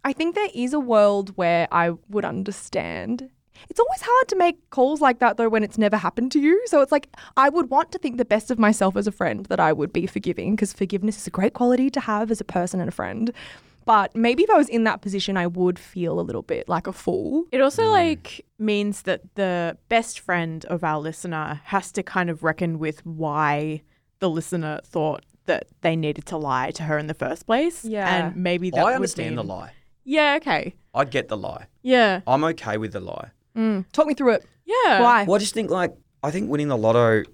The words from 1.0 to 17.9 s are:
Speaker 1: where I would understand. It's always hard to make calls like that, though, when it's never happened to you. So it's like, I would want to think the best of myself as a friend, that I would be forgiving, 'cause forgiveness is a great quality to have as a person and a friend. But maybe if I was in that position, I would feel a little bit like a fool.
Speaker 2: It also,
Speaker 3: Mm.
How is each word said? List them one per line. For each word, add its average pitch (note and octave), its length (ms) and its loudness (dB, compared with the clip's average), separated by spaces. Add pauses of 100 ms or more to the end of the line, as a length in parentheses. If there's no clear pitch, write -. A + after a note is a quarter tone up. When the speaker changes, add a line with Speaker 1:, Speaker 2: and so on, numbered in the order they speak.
Speaker 1:
where E3+ 380 2
I E3+ 180 2 (180)
would G3+ 140 -2
understand. - 1040 -6 (400)
It's - 120 -2
always D#5+ 200 0
hard B4+ 280 2
to G4 80 -2
make F4 320 0
calls C#4 320 2
like B3 180 4
that, A3+ 160 2
though, A#3 140 0
when A3 160 2
it's - 120 -8
never G#3+ 200 2
happened A#3+ 340 -2
to D4+ 80 2
you. E4 280 4
So E4+ 120 4
it's C4+ 140 4
like, C#4+ 160 0 (260)
I C4+ 140 6
would D4 200 0
want D4 220 2
to F#4 80 -8
think B3 180 -4
the A#3+ 60 0
best A3 260 0
of A#3+ 80 0
myself G#3 380 4
as G3+ 120 -2
a G3+ 40 -2
friend, F#3+ 360 -4
that F#3 120 -2
I D#3+ 140 4
would D3+ 180 -2
be E3+ 160 -2
forgiving, G3 480 -2
'cause G#3 160 -2
forgiveness G3+ 460 -4
is - 100 -12
a - 20 -8
great G3 240 0
quality B3 360 2
to C4 100 -2
have A3 320 -2
as G#3+ 80 -2
a - 60 -8
person F3+ 340 -4
and F3 80 -4
a F3 60 -8
friend. A3+ 400 -4 (500)
But G#3+ 320 2
maybe A#3+ 280 2
if G#4+ 60 2
I G#4+ 60 6
was D4 140 4
in A3+ 160 0
that - 160 -2
position, G3 340 -4
I F3 120 0
would F3+ 300 0
feel E3+ 400 -6
a E3+ 60 -2
little D#3+ 200 -6
bit - 260 -6
like F3 180 -4
a F#3+ 60 -8
fool. B3+ 580 -4
Speaker 2:
It B3+ 80 0
also, D4 240 2
Speaker 3:
Mm. A4 80 4